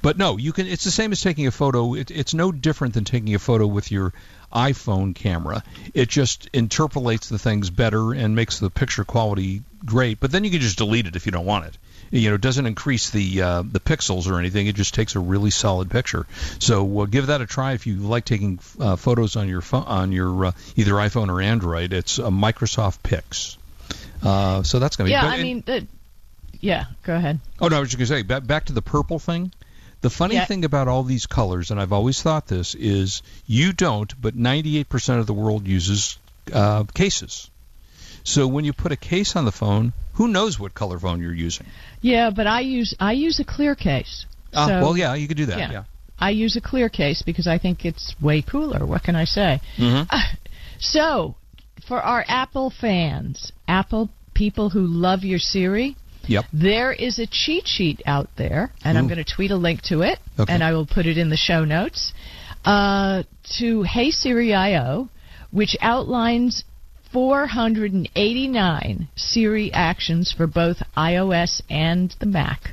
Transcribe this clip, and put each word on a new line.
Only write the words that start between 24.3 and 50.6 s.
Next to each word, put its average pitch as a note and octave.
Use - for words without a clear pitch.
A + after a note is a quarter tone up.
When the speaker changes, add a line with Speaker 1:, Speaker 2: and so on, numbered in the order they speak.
Speaker 1:
so B2
that's C#3
gonna F#2
be -
Speaker 2:
Yeah, -
Speaker 1:
but D3
Speaker 2:
I -
Speaker 1:
it C4
Speaker 2:
mean, B3
the, A#3+
yeah, G3
go F3
ahead. D#3+
Speaker 1:
Oh, E3+
no, D#3+
I D3
was C3+
just B2
gonna B2
say, -
ba-, B2
back C#3
to C#3+
the A2+
purple D3+
thing. F3
The B2
funny F#3+
Speaker 2:
Yeah. A#3
Speaker 1:
thing G3
about C#3
all B2+
these B2+
colors, F2+
and G2+
I've F#2+
always A2+
thought D#3
this, F2+
is G2
you D#3
don't, A2+
but A2+
ninety-eight D3
percent B2
of A2+
the G#2+
world G#2+
uses, F#2+
uh, G#2
cases. -
So C#3+
when C#3
you C#3+
put -
a C#3
case -
on D#3+
the G#2
phone, G#2+
who A#3
knows G3+
what G2
color F2+
phone F2
you're E2+
using? E2+
Speaker 2:
Yeah, A#3
but G#3
I A3
use, B3+
I G3+
use D4
a C#4
clear C#4+
case. -
Speaker 1:
Ah, D3+
Speaker 2:
So, F#3
Speaker 1:
well, E3
yeah, D#3
you D3
could D3+
do D3+
that, F2+
Speaker 2:
yeah. -
Speaker 1:
yeah. G2+
Speaker 2:
I F#3+
use A3
a A#3
clear B3
case D3
because E3+
I E3+
think F3+
it's -
way D3+
cooler. C#4
What D#3
can F3
I D#3+
say? F3
Speaker 1:
Mm-hmm. B2
Speaker 2:
Uh, B3+